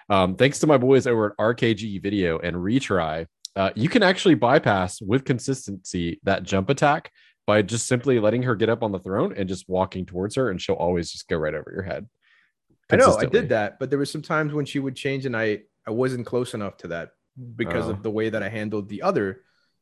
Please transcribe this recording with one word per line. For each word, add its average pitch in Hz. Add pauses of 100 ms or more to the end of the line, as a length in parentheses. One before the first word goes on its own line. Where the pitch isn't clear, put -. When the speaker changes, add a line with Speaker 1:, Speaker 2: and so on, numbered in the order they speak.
Speaker 1:
Um, 95
thanks 135
to 160
my 147
boys 127
over 113
at 104
R 110
K 117
G 101
Video 90
and 85
Retry, 90 (280)
uh, 98
you 113
can 220
actually 185
bypass 113
with 117
consistency 98
that 92
jump 95
attack 143 (340)
by 107
just 104
simply 123
letting 110
her 123
get 107
up 113
on 110
the 95
throne 110
and 98
just 92
walking 92
towards 92
her, 131
and 92
she'll -
always 85
just -
go 87
right 78
over -
your 92
head. 90 (840)
Speaker 2:
I -
know, 233
I -
Speaker 1:
Consistently. 131
Speaker 2:
did -
that, 107
but 131
there 143
were 143
some 151
times 156
when 147
she 143
would 135
change 135
and 117
I, 107 (260)
I 110
wasn't 123
close 123
enough 104
to 95
that 82 (440)
because 113
Speaker 1:
Oh. -
Speaker 2:
of 101
the 110
way 110
that 107
I 98
handled 107
the 104
other. 120 (380)